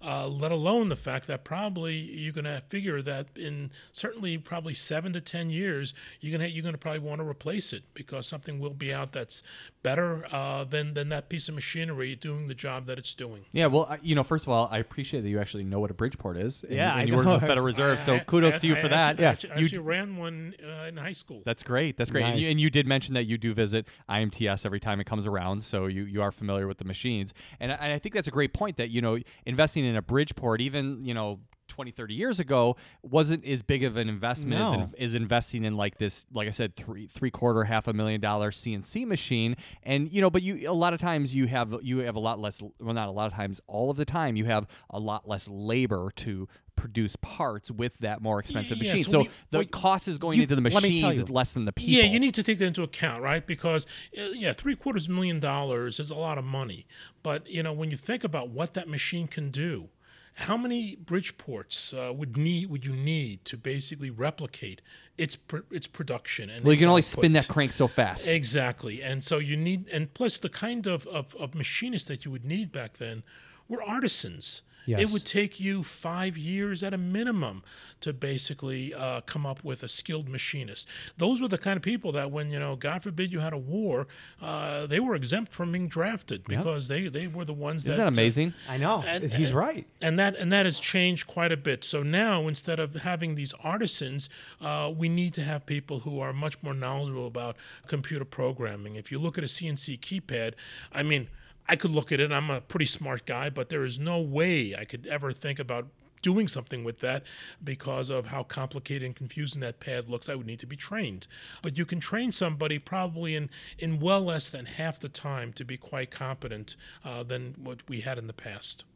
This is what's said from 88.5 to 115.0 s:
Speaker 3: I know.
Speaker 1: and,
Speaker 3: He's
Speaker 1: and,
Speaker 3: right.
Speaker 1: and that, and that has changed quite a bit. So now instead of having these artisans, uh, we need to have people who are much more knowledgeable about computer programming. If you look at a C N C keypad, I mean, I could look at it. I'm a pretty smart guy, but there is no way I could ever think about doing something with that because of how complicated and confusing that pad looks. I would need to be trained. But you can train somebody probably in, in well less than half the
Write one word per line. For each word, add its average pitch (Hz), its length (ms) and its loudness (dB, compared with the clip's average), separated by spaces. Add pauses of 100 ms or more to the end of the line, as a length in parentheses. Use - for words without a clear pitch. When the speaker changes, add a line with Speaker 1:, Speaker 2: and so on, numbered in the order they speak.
Speaker 3:
I 131 80 -4
know. 165 280 2
Speaker 1:
and, 330 240 -2
Speaker 3:
He's 135 200 4
Speaker 1:
and, 127 80 4
Speaker 3:
right. 240 280 0 (160)
Speaker 1:
and 165 180 2
that, 196 180 4
and 180 160 2
that 202 120 6
has 170 140 2
changed 180 480 2
quite 170 240 2
a 160 60 2
bit. 139 260 0
So 151 180 -2
now 170 460 2
instead 156 320 -2
of 151 160 -2
having 160 400 -2
these 139 260 -4
artisans, 156 680 -2 (320)
uh, 151 340 -2
we 165 140 2
need 175 240 2
to 156 100 -4
have 147 220 -4
people 143 340 -4
who 139 220 -6
are 135 100 -4
much 143 320 -4
more 143 100 -4
knowledgeable 131 540 -4
about 120 300 -6 (300)
computer 143 360 -4
programming. 113 720 -4
If 107 160 -10
you 135 80 -4
look 160 180 -2
at 175 60 -2
a 135 60 -4
C - 180 -2
N 151 80 -2
C 139 220 -6
keypad, 120 560 -4 (400)
I 139 100 0
mean, 147 240 2 (420)
I 165 60 6
could 165 160 0
look 151 220 0
at 135 80 4
it. 147 100 2
I'm 147 180 0
a 135 120 -2
pretty 156 240 0
smart 131 400 -2
guy, 135 240 -4
but 135 180 -4
there 147 160 -2
is 127 160 -4
no 170 220 0
way 147 520 2
I 101 120 -8
could 123 200 -12
ever 143 280 -2
think 143 260 -6
about 123 300 -6 (320)
doing 190 260 4
something 123 380 -4
with 117 160 -6
that 131 220 -2 (380)
because 131 480 -4
of 127 180 -2
how 131 160 -6
complicated 135 640 -6
and 127 80 -6
confusing 143 460 -6
that - 220 -8
pad 123 260 -4
looks. 120 220 -6
I 143 60 -4
would 123 120 -8
need 117 120 -10
to - 60 -14
be 135 120 -12
trained. 143 500 -6 (340)
But 147 160 -4
you 170 80 0
can 175 140 -4
train 226 320 -2
somebody 156 480 0
probably 170 560 -4
in, 147 140 -2 (280)
in 160 220 0
well 190 220 6
less 170 280 0
than 127 160 -10
half 160 320 -4
the 143 120 -10